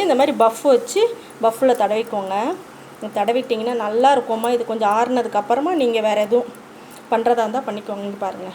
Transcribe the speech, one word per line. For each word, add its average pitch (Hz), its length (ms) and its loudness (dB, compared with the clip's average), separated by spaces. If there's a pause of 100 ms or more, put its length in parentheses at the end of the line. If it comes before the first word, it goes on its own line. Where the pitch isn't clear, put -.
இந்த 330 120 4
மாதிரி 285 140 2 (120)
பஃப் 226 180 0 (100)
வச்சு 247 300 2 (420)
பஃப்ல 233 380 4
தடவிக்கோங்க. 208 520 -2 (640)
இது 214 200 -10
தடவிட்டிங்கன்னா 240 560 -2 (100)
நல்லா 233 320 4
இருக்கும்மா. 233 400 -2
இது 233 160 -2
கொஞ்சம் 220 260 2
ஆறுனதுக்கு 233 440 0
அப்புறமா 277 300 0 (100)
நீங்க 226 260 2
வேற 214 200 2
எதுவும் 240 240 0 (600)
பண்றதா 226 320 2
இருந்தா 226 240 -4
பண்ணிக்கோங்க. 208 400 -8
இங்க 202 160 -8
பாருங்க. 185 300 -8